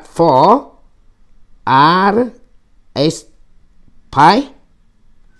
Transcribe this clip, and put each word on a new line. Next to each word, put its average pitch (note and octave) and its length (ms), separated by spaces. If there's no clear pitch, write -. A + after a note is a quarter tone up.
four E3+ 680
R F#3+ 640
S D3+ 300
pi. F#3+ 380